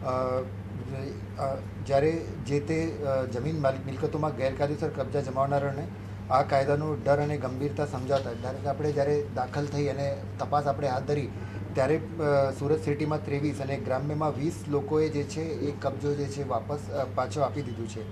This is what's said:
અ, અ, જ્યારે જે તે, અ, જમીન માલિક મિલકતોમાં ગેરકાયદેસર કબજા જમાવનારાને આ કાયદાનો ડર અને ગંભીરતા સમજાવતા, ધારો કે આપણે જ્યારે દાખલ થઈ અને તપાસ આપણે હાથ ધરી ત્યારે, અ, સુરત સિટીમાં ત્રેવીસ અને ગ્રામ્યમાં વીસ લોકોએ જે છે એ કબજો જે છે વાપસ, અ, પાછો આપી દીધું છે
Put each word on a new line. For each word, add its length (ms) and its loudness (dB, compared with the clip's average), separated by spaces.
અ, 80 -2
અ, 160 0
જ્યારે 400 4
જે 120 4
તે, 320 0
અ, 220 2
જમીન 360 -2
માલિક 240 2
મિલકતોમાં 500 -2
ગેરકાયદેસર 540 0
કબજા 320 -2
જમાવનારાને 640 0
આ 120 6
કાયદાનો 520 4
ડર 240 4
અને 200 2
ગંભીરતા 480 -2
સમજાવતા, 480 0
ધારો 240 -4
કે 100 -4
આપણે 240 0
જ્યારે 340 2
દાખલ 300 -2
થઈ 220 0
અને 300 0
તપાસ 280 2
આપણે 200 2
હાથ 160 0
ધરી 260 0
ત્યારે, 240 4
અ, 640 2
સુરત 260 2
સિટીમાં 400 0
ત્રેવીસ 360 0
અને 160 -2
ગ્રામ્યમાં 580 0
વીસ 340 -2
લોકોએ 400 2
જે 140 0
છે 180 -4
એ 300 -2
કબજો 320 0
જે 120 0
છે 180 -4
વાપસ, 360 -2
અ, 160 0
પાછો 260 0
આપી 200 0
દીધું 260 -4
છે 140 -8